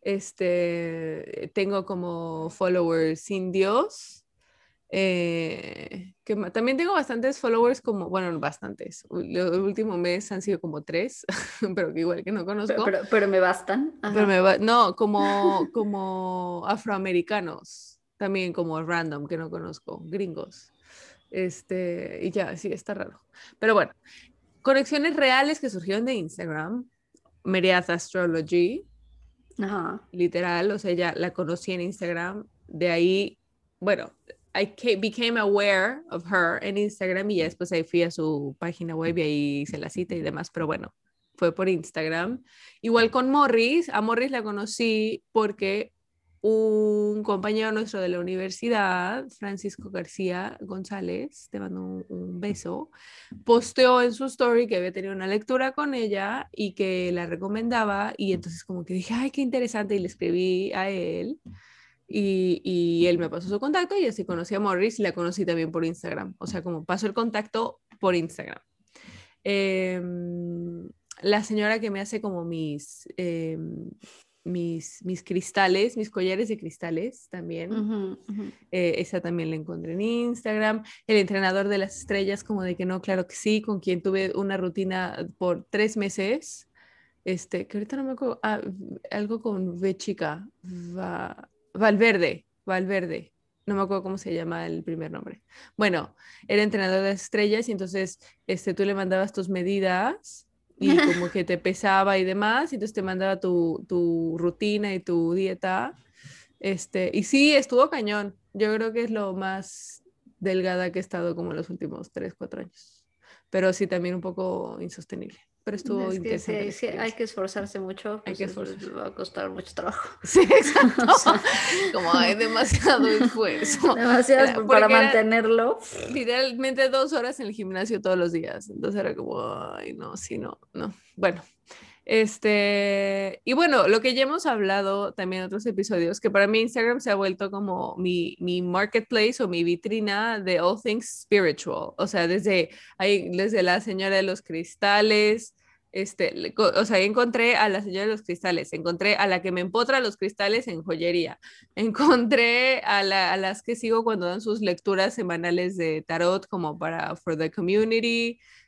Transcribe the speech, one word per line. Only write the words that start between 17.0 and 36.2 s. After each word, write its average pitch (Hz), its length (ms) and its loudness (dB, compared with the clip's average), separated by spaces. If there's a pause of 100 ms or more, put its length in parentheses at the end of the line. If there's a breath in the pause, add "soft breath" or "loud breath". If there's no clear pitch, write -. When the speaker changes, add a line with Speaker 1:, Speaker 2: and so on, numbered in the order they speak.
Speaker 1:
también 190 360 -2
como 160 300 -2
random, 160 440 -2
que 170 100 -6
no 160 120 -8
conozco, 165 560 -12
gringos. 175 680 -10 (600 soft breath)
Este, 180 920 -6
y - 100 -4
ya, 185 240 -4
sí, 180 160 -8
está 202 220 -8
raro. - 280 -12 (380 loud breath)
Pero 220 140 4
bueno, 175 180 4 (680 soft breath)
conexiones 277 540 2
reales 277 440 4
que 269 100 -4
surgieron 196 360 -4
de 262 80 -2
Instagram, 170 760 -6 (560)
Meriath 185 460 2
Astrology, 175 960 0 (720)
Speaker 2:
Ajá. 196 520 -6
Speaker 1:
literal, 175 600 0
o 208 80 -4
sea, 190 140 -4
ya 175 220 0
la 175 180 -2
conocí 175 400 -6
en 180 80 -4
Instagram, 180 640 -6 (220)
de 170 240 -2
ahí, 185 460 2 (420)
bueno, - 340 0 (400)
I 202 140 0
ca-, 214 320 0
became 233 400 -2
aware 202 600 2 (100)
of 170 200 -8